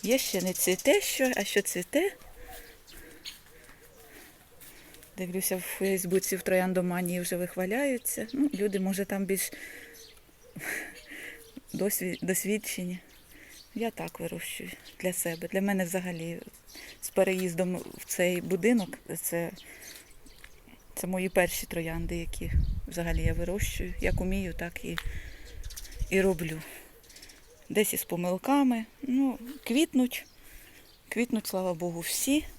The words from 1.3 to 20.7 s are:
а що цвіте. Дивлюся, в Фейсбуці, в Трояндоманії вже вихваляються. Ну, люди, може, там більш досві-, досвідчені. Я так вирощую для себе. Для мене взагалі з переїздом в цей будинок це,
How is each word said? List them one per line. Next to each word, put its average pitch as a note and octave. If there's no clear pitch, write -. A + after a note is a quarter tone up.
а G3+
що G3+
цвіте. C#4
Дивлюся, F#3
в F#3
Фейсбуці, F#3+
в F3+
Трояндоманії F3+
вже F3
вихваляються. G#3+
Ну, C#4+
люди, G3
може, F#3+
там G3
більш F#3+
досві-, F#3
досвідчені. F3+
Я A3
так -
вирощую F3
для F#3
себе. E3+
Для F#3+
мене G3
взагалі E3+
з -
переїздом F#3
в -
цей F3+
будинок F3+
це, E3+